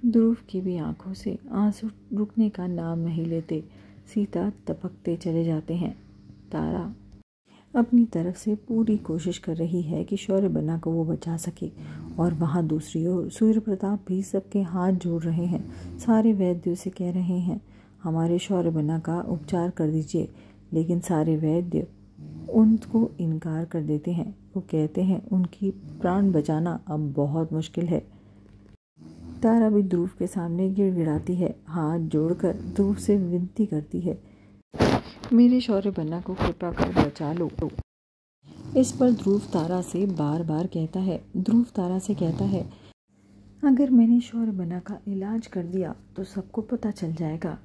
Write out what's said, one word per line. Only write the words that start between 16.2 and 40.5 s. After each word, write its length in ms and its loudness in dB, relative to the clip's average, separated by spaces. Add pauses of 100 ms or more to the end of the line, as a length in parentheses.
वैद्यों 420 0
से 140 -8
कह 220 -4
रहे 280 0
हैं, 220 -2 (420)
"हमारे 360 2
शौर्य 300 0
बन्ना 300 0
का 220 -4
उपचार 480 -2
कर 220 0
दीजिए," 380 -2 (440)
लेकिन 260 2
सारे 380 2
वैद्य 500 0 (640)
उनको 680 4
इनकार 460 -2
कर 160 -4
देते 300 -2
हैं। 240 -4 (200)
वो 60 -4
कहते 400 0
हैं, 260 2
"उनकी 440 0
प्राण 600 0
बचाना 560 0
अब 260 -2
बहुत 400 0
मुश्किल 320 -2
है।" 140 0 (1400)
तारा 260 6
भी 140 4
ध्रुव 260 0 (100)
के 80 -2
सामने 420 -2
गिड़गिड़ाती 680 0
है, 200 0 (120)
हाथ 320 -2
जोड़कर 560 0
ध्रुव 400 0
से 220 2
विनती 480 0
करती 340 -4
है, 180 -2 (1160)
"मेरे 280 8
शौर्य 300 0
बन्ना 300 -4
को 120 -8
कृपा 380 -4
कर 340 2
बचा 280 -4
लो।" 160 -2 (1300)
इस 140 4
पर 200 4
ध्रुव 280 2
तारा 420 -2
से 240 -2
बार 380 0
बार 240 -2